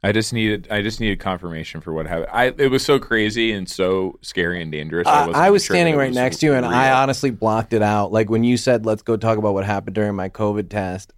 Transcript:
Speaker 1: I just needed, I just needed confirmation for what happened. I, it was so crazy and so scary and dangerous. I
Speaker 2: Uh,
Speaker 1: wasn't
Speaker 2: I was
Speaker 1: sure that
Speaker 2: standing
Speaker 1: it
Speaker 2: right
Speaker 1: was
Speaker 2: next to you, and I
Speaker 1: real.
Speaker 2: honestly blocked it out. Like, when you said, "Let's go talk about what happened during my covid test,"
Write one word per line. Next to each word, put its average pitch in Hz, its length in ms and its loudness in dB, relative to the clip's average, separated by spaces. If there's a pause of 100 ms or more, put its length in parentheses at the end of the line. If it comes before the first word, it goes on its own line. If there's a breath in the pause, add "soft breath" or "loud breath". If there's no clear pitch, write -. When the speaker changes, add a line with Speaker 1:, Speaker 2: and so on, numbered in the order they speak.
Speaker 1:
I 101 120 0
just 110 180 0
needed, 107 400 -2
I 104 100 -2
just 110 200 -4
needed 101 180 -2
confirmation 85 640 -6
for 82 100 -8
what 80 160 -4
happened. 82 240 -4
I, 123 260 2
it 139 120 4
was 131 160 0
so 139 140 4
crazy 113 520 0
and 98 180 -4
so 95 520 -2
scary 87 400 -2
and 80 100 -8
dangerous. 78 340 -4
I - 60 4
Speaker 2:
Uh, 147 160 4
Speaker 1:
wasn't 85 80 -2
Speaker 2:
I 170 160 4
was 202 140 2
Speaker 1:
sure - 80 -2
that 185 60 2
Speaker 2:
standing 165 160 4
Speaker 1:
it - 20 2
Speaker 2:
right 135 120 0
Speaker 1:
was 123 60 -4
Speaker 2:
next 127 220 0
to - 80 0
you, 147 80 4
and 127 120 0
I 120 220 2
Speaker 1:
real. 131 100 4
Speaker 2:
honestly 135 340 0
blocked 110 420 -2
it 110 80 4
out. 104 320 0
Like, 107 160 2
when 113 160 2
you 123 100 4
said, 117 300 2
"Let's 110 160 0
go 113 160 0
talk 110 200 0
about 107 160 2
what 98 120 0
happened 101 300 -4
during 104 200 0
my 95 140 -4
covid 104 400 -2
test," 95 480 -6